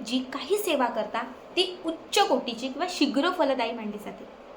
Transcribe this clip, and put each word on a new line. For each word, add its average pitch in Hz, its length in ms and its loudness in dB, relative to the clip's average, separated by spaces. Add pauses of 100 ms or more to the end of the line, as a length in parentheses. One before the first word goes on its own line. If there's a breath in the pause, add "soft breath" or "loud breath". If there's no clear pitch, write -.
जी 254 120 0
काही - 400 0
सेवा 294 280 2
करता, 226 380 -2
ती - 640 -2
उच्च - 320 -2
कोटीची 262 500 2
किंवा 294 220 -2
शीघ्र 285 400 4
फलदायी 262 420 2
मानली 208 320 -6
जाते. - 200 -10 (320)